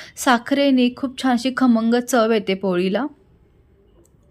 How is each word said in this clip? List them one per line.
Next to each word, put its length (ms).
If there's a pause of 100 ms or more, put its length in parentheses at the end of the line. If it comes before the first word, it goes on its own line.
(160)
साखरेने 800
खूप 260
छान 100
अशी 240
खमंग 380
चव 380
येते 220
पोळीला. 520 (1200)